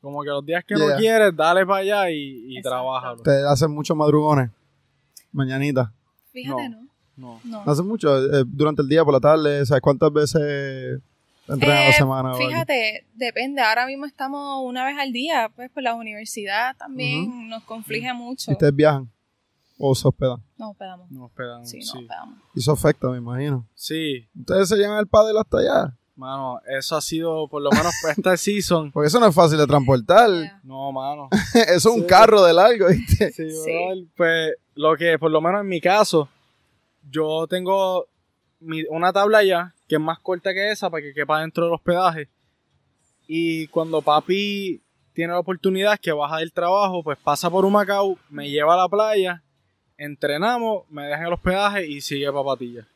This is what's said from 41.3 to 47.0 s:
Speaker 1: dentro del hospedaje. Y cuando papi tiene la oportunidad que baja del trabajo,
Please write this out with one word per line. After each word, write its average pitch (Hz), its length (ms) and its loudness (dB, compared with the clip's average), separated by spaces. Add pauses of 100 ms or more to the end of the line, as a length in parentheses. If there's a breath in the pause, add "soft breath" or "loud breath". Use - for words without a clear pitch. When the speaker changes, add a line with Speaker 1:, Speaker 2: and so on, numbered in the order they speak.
Speaker 1:
dentro 160 240 -4
del 170 80 0
hospedaje. 170 560 0 (960)
Y 160 380 -2
cuando 160 340 -2
papi 190 800 0 (320)
tiene 170 220 -4
la 180 40 0
oportunidad 190 640 0
que 170 120 -4
baja 147 260 -2
del 165 140 -6
trabajo, 180 520 0